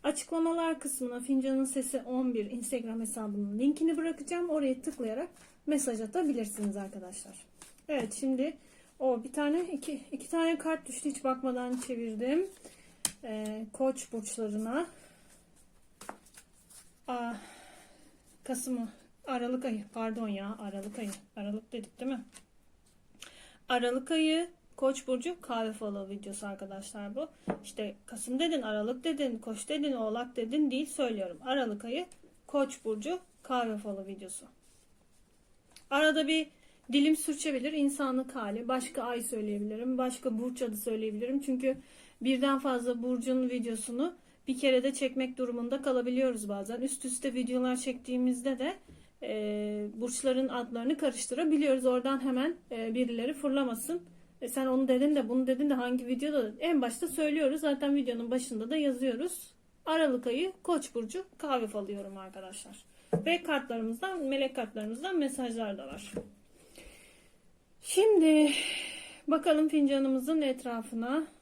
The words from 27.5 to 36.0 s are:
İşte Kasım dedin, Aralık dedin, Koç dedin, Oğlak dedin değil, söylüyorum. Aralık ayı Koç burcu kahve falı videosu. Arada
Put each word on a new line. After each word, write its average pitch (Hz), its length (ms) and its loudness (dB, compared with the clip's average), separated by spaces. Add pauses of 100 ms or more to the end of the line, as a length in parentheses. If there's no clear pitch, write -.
İşte 208 300 -6 (120)
Kasım 247 320 -4
dedin, 311 240 2
Aralık 214 420 -2
dedin, 277 340 0
Koç 220 300 -8
dedin, 285 240 0
Oğlak 233 440 -2
dedin 254 340 2
değil, 269 160 0
söylüyorum. 196 580 -2
Aralık 247 400 0
ayı 285 220 -4 (400)
Koç 277 380 0
burcu 220 340 -2 (240)
kahve 233 360 0
falı 196 280 -6
videosu. 190 400 -12 (1400)
Arada 302 380 6